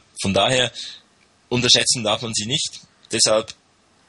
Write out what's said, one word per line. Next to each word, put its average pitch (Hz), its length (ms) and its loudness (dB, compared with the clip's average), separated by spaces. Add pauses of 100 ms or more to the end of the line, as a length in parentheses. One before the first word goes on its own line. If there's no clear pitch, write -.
(200)
von 98 140 -2
daher 120 360 2 (800)
unterschätzen 120 560 2
darf 104 160 0
man 113 140 -8
sie 104 120 -4
nicht. - 340 -6 (300)
Deshalb 110 440 2 (540)